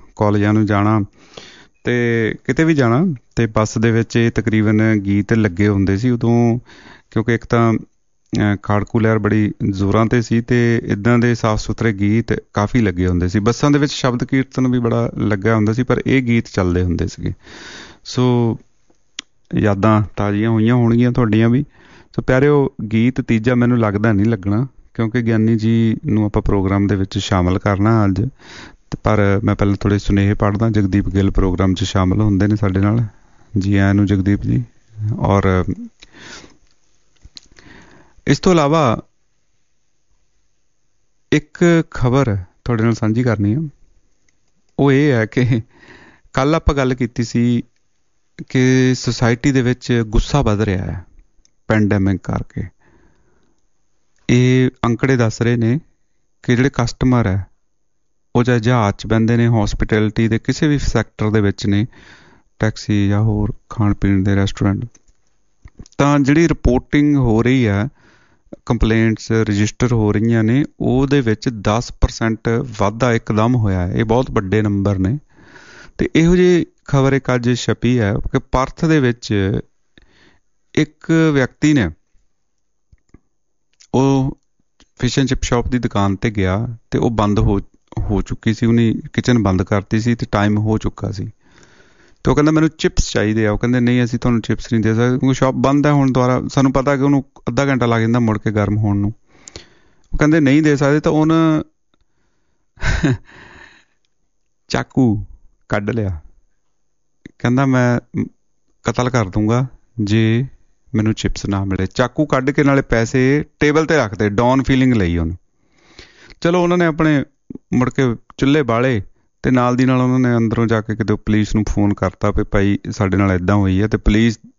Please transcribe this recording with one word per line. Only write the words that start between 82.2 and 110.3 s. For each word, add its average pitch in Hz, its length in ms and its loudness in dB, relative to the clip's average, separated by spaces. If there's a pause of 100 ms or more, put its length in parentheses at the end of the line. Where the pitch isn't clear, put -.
ਉਹ 135 440 2 (600)
fish 131 240 0
and 127 100 0
chip - 140 -4
shop 123 240 -2
ਦੀ 127 80 0
ਦੁਕਾਨ 101 360 -2
ਤੇ 113 160 -4
ਗਿਆ 104 460 -4 (140)
ਤੇ 123 60 -2
ਉਹ 120 140 0
ਬੰਦ 104 280 0
ਹੋ, 107 200 2 (400)
ਹੋ 98 220 -2
ਚੁੱਕੀ - 320 -4
ਸੀ, 120 120 -4
ਉਹਨੇ 113 280 2 (200)
ਕਿਚਨ 117 300 0
ਬੰਦ 95 200 0
ਕਰਤੀ 104 360 -2
ਸੀ 117 160 0
ਤੇ - 160 -6
ਟਾਈਮ 104 260 0
ਹੋ 110 200 -2
ਚੁੱਕਾ 104 340 -6
ਸੀ। 104 200 -10 (920)
ਤੇ 127 80 2
ਉਹ 127 40 4
ਕਹਿੰਦਾ, 147 160 2
"ਮੈਨੂੰ 156 180 2
ਚਿਪਸ - 420 -2
ਚਾਹੀਦੇ 107 360 0
ਆ।" 104 40 0
ਉਹ 101 60 -2
ਕਹਿੰਦੇ, 123 220 0
"ਨਹੀਂ, 123 240 2
ਅਸੀਂ 117 160 -4
ਤੁਹਾਨੂੰ 117 220 0
ਚਿਪਸ - 320 -4
ਨਹੀਂ 110 100 0
ਦੇ 110 120 2
ਸਕਦੇ 123 240 0
ਕਿਉਂਕਿ 131 140 0
ਸ਼ਾਪ 131 200 0
ਬੰਦ 135 340 2
ਹੈ 147 40 2
ਹੁਣ 139 200 2
ਦੁਬਾਰਾ, 127 360 2
ਸਾਨੂੰ 135 260 0
ਪਤਾ 135 240 0
ਕਿ 131 60 -2
ਉਹਨੂੰ 143 200 2 (240)
ਅੱਧਾ 131 180 -2
ਘੰਟਾ 127 200 0
ਲੱਗ 117 160 2
ਜਾਂਦਾ 113 180 2
ਮੁੜ 110 180 0
ਕੇ 107 140 -4
ਗਰਮ 104 260 0
ਹੋਣ 104 200 0
ਨੂੰ।" 101 160 -2 (1000)
ਉਹ - 40 -2
ਕਹਿੰਦੇ, 156 220 4
"ਨਹੀਂ 143 220 4
ਦੇ 151 140 4
ਸਕਦੇ।" 143 240 2
ਤਾਂ 160 120 0
ਉਹਨੇ 160 520 2 (1120)
<laughs> - 380 0 (1500)
ਚਾਕੂ 123 580 -2 (440)
ਕੱਢ 104 200 -4
ਲਿਆ, 98 300 -4 (1200)
ਕਹਿੰਦਾ, 123 260 0
ਮੈਂ 123 340 2 (840)
ਕਤਲ 123 260 -2
ਕਰ 113 200 0
ਦੂੰਗਾ 113 380 0 (360)
ਜੇ 110 420 0 (500)